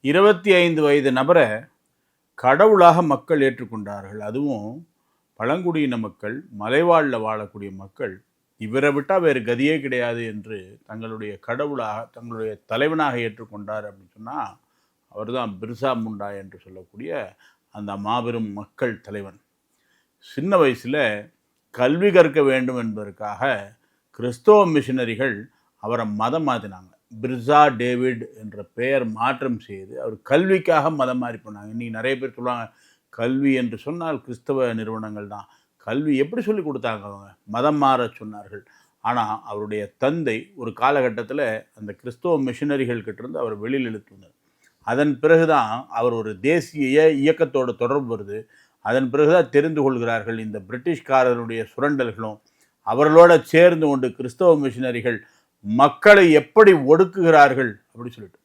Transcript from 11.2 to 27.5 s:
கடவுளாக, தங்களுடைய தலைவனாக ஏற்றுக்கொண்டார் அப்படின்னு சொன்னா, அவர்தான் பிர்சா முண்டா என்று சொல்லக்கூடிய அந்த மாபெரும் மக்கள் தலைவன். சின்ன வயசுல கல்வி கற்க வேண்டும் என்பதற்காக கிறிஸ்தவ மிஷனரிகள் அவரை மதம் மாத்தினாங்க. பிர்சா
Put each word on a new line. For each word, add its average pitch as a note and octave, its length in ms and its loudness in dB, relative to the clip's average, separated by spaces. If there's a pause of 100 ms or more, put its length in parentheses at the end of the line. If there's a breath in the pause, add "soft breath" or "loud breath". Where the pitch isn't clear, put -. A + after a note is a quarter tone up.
கடவுளாக, A#2+ 720 -8
தங்களுடைய A2+ 540 -12
தலைவனாக C#3+ 520 -2
ஏற்றுக்கொண்டார் G#2+ 680 -10
அப்படின்னு G2 300 -20
சொன்னா, A#2 460 -12 (480)
அவர்தான் A2 540 -10
பிர்சா A2+ 200 -12
முண்டா A2 560 -6
என்று F#2+ 260 -20
சொல்லக்கூடிய G2+ 720 -14 (340 soft breath)
அந்த G2+ 260 -12
மாபெரும் A2 580 -6
மக்கள் G#2+ 480 -8
தலைவன். G2+ 380 -14 (800)
சின்ன F#3 400 -4
வயசுல B2+ 720 -2 (400)
கல்வி D#3+ 420 0
கற்க D#3+ 320 4
வேண்டும் C3 340 0
என்பதற்காக G#2+ 1000 -8 (340)
கிறிஸ்தவ F3+ 580 4
மிஷனரிகள் B2 760 -2 (320)
அவரை A2+ 300 -4
மதம் A#2+ 420 -2
மாத்தினாங்க. F#2+ 460 -8 (280)
பிர்சா C3 540 2